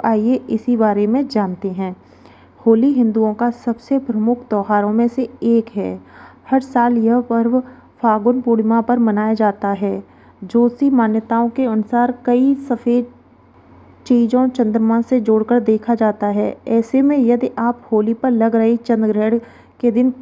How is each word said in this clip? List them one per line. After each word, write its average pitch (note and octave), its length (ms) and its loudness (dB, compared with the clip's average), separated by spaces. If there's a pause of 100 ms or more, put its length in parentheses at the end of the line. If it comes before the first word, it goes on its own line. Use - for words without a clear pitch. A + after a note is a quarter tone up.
आइए A3+ 300 2
इसी A#3+ 420 -4
बारे G#3 300 2
में C4+ 200 0
जानते F#3+ 440 -4
हैं। F#3 240 -6 (640)
होली A3+ 340 4
हिंदुओं A3 400 0
का A#3+ 180 -2
सबसे A#3 500 -6
प्रमुख A#3+ 480 -2
त्योहारों G#3 440 0
में A#3 140 2
से A#3+ 220 -4 (140)
एक A3+ 320 0
है। F#3 240 -6 (500)
हर C4 120 2
साल A#3+ 360 0
यह A3+ 260 2
पर्व A#3 380 0 (400)
फागुन A3+ 400 2
पूर्णिमा A3+ 400 2
पर B3 180 0
मनाया A3 360 0
जाता G#3 380 0
है। G3 260 -4 (420)
ज्योतिषी A#3+ 500 0
मान्यताओं A3+ 580 0
के C4 160 -4
अनुसार A#3+ 600 -2
कई B3+ 280 2 (100)
सफ़ेद A#3+ 500 -2 (920)
चीज़ों B3 420 2
चंद्रमा A3+ 540 0
से B3+ 180 0
जोड़कर A3 400 2
देखा A3 360 0
जाता G#3+ 320 -2
है। G#3 280 -2 (120)
ऐसे A3+ 340 0
में C#4+ 160 2
यदि A#3+ 320 0 (100)
आप A#3+ 220 -4 (100)
होली G#3+ 220 0
पर B3+ 180 -2
लग A3+ 240 0
रही A3+ 220 2
चंद्र A3+ 300 -2
ग्रहण G#3+ 320 0 (400)
के A#3+ 120 0
दिन B3 200 2 (100)